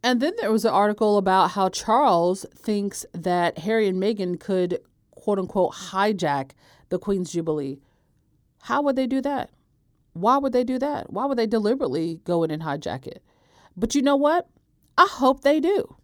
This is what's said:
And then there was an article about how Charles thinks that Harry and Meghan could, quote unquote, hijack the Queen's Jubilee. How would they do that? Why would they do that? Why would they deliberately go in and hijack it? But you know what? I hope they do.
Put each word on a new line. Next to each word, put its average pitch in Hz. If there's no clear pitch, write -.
And 247
then 302
there 415
was 220
an 226
article 208
about 190
how 190
Charles 196
thinks 202
that 175
Harry 214
and 185
Meghan 196
could, 180
quote 202
unquote, 185
hijack 170
the 185
Queen's 190
Jubilee. 156
How -
would 277
they 262
do 269
that? 277
Why 220
would 277
they 247
do 254
that? 285
Why 220
would 277
they 240
deliberately 208
go 170
in 160
and 156
hijack 143
it? -
But 226
you 285
know 277
what? 302
I 370
hope 269
they 294
do. 370